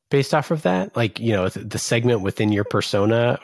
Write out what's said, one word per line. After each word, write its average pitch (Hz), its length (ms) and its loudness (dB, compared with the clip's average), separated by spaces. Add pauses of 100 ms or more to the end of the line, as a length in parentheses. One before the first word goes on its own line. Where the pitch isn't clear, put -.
based 139 240 2
off 151 160 0
of 156 140 -2
that? 185 320 0
Like, 117 240 -2
you 117 140 0
know, 92 160 2
th-, 104 200 -10
the - 80 -6
segment 117 440 0
within 104 300 0
your 101 120 0
persona 110 800 0